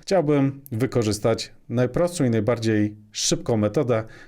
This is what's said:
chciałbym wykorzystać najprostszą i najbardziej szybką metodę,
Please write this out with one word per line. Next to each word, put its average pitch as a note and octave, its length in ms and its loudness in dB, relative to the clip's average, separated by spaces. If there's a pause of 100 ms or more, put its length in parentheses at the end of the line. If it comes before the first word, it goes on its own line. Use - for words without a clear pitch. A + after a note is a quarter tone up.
chciałbym C#3+ 600 2 (100)
wykorzystać A2+ 800 0 (180)
najprostszą C3+ 560 0
i B2 40 2
najbardziej A2 640 0 (160)
szybką - 460 -2
metodę, A2 460 0 (240)